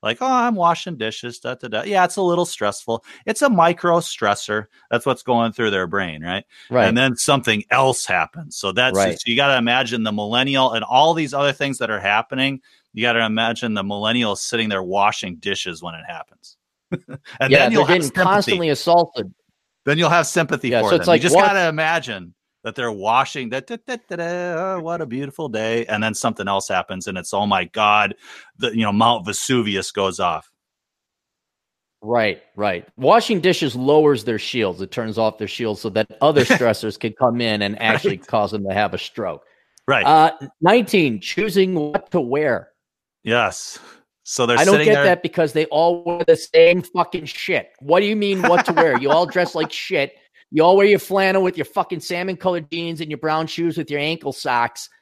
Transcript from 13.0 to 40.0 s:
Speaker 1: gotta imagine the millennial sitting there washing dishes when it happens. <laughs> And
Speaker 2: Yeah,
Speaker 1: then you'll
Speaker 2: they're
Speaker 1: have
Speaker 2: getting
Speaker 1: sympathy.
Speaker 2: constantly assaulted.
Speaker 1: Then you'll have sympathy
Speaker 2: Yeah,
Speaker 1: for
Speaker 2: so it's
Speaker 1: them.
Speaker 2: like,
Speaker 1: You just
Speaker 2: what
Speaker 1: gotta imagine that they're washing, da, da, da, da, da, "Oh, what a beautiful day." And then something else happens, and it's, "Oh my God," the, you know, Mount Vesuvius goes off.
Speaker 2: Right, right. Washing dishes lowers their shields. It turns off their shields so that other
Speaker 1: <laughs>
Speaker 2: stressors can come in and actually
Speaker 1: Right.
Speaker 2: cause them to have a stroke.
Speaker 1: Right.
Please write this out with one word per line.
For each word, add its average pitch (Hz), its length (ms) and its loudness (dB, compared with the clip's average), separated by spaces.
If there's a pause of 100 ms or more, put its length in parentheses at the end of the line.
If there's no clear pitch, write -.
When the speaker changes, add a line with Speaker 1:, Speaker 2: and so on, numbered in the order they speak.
Speaker 1:
gotta 117 220 2
imagine 113 480 -2
the 101 100 -4
millennial 107 540 -2
sitting 113 320 -4
there 95 140 -2
washing 101 520 -2
dishes 90 480 -8
when 82 120 -12
it 80 120 -18
happens. - 480 -18 (360)
<laughs> 175 60 -8 (420)
And 131 120 2
Speaker 2:
Yeah, 135 80 6
Speaker 1:
then 240 140 4
you'll 214 120 4
Speaker 2:
they're - 20 -4
Speaker 1:
have 180 100 4
Speaker 2:
getting 175 60 0
Speaker 1:
sympathy. 147 200 -2
Speaker 2:
constantly 190 460 2
assaulted. 156 640 0 (520)
Speaker 1:
Then 143 120 2
you'll 165 120 2
have 165 180 4
sympathy - 420 -2
Speaker 2:
Yeah, 117 120 2
Speaker 1:
for 107 100 2
Speaker 2:
so 180 40 4
it's 175 100 2
Speaker 1:
them. 175 80 4
Speaker 2:
like, 160 60 6
Speaker 1:
You 127 40 -4
just 165 120 4
Speaker 2:
what 196 120 6
Speaker 1:
gotta 196 200 2
imagine 151 680 -4 (300)
that 110 100 -10
they're 120 160 -4
washing, 117 580 -2
da, 131 120 -6
da, 233 160 -14 (100)
da, 254 80 -8 (140)
da, 185 80 -8
da, 170 80 -6
"Oh, 175 560 -6
what 165 200 -6
a 156 40 -6
beautiful 139 420 -8
day." 113 380 -2
And 107 180 -2
then 110 100 -2
something 110 340 -2
else 98 200 -2
happens, 92 400 -4
and 95 100 -8
it's, 90 160 -10
"Oh 104 140 0
my 95 160 0
God," 104 520 2 (420)
the, 120 180 -4
you 113 80 0
know, 104 80 0
Mount 110 340 2
Vesuvius 104 680 -2
goes 95 280 -2
off. 85 320 -4 (1500)
Speaker 2:
Right, 107 400 0 (140)
right. 95 320 -4 (100)
Washing 196 440 2
dishes 165 340 0
lowers 139 480 4
their 110 160 -4
shields. 95 420 -4
It 95 100 -10
turns 110 260 -6
off 110 200 0
their 104 120 -8
shields 107 320 -6
so 113 80 -4
that 104 320 -4
other 147 200 4
Speaker 1:
<laughs> 120 40 4
Speaker 2:
stressors 117 540 0
can 110 140 -6
come 120 280 0
in 107 200 0
and 101 200 -4
actually 110 360 0
Speaker 1:
Right. - 100 -20
Speaker 2:
cause 104 240 0
them 104 160 -6
to 95 60 -4
have 101 200 0
a - 40 -6
stroke. 90 480 -10 (420)
Speaker 1:
Right. 127 180 2